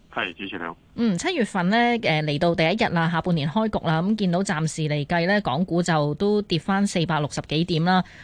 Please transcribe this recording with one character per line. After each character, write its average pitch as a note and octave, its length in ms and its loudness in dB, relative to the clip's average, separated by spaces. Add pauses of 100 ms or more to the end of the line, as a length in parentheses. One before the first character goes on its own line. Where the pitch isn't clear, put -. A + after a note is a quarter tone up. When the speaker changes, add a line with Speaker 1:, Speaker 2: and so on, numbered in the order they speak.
(140)
Speaker 1:
係， G2 200 -4
主 G2+ 120 -10
持 G2 140 -8
你 E2+ 40 -6
好。 E2+ 140 -8 (180)
Speaker 2:
嗯， G#3+ 220 2
七 F4 180 -2
月 C4 80 0
份 F3+ 260 0
呢， A3 80 2
誒， A#3 460 2
嚟 D3 160 -2
到 E3+ 140 2
第 E3 100 0
一 G3+ 220 2
日 - 80 0
啦， E3 160 2
下 E3 100 0
半 F3 140 0
年 D3+ 160 0
開 A3 180 0
局 G#3 200 -4
啦， D#3+ 140 2
咁 G#3 140 0
見 G3 160 0
到 F3+ 120 2
暫 D#3+ 240 0
時 D#3+ 160 -4
嚟 D3 220 -2
計 E3+ 200 0
呢， G3+ 160 2
港 D3 240 0
股 F3 160 0
就 D3+ 340 0
都 G#3 280 2
跌 F3 160 -2
返 G3 260 0
四 F3+ 220 0
百 - 120 0
六 D3 100 0
十 - 180 -6
幾 D#3 160 0
點 E3 200 0
啦。 F3+ 200 4 (200)